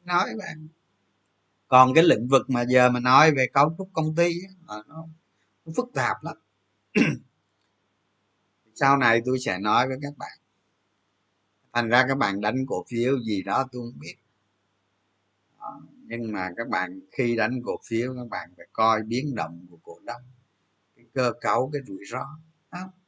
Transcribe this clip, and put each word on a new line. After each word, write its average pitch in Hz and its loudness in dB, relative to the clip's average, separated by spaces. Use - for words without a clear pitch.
Nói 180 0
bạn. 156 -12
Còn 127 8
cái 160 8
lĩnh 123 4
vực 131 4
mà 123 0
giờ 123 6
mà 123 0
nói 135 6
về 131 0
cấu 156 4
trúc 190 -10
công 156 -2
ty 170 2
á, 175 -16
là 107 -12
nó, 160 -14
nó 160 -10
phức 240 -2
tạp 120 -2
lắm. 156 -8
<clears throat> - 4
Sau 139 2
này 117 2
tôi 127 -2
sẽ 95 -4
nói 107 0
với 131 -6
các 147 -12
bạn. - -14
Thành 117 0
ra 123 4
các 135 -2
bạn 101 -2
đánh 120 -2
cổ 92 -6
phiếu 120 -2
gì 107 -4
đó 101 -2
tôi 123 -10
không 139 -18
biết. 147 -16
Đó. 147 -16
Nhưng 113 -8
mà 92 -4
các 117 -6
bạn 92 -4
khi 120 0
đánh 117 -2
cổ 92 -4
phiếu, 123 -4
các 123 -10
bạn 90 -10
phải 87 -20
coi 110 2
biến 123 -4
động 85 -6
của 87 -20
cổ 85 -16
đông, - -10
cái 120 -20
cơ 123 0
cấu, 120 0
cái 143 -4
rủi 98 -12
ro. 131 -6
Đó. 175 -10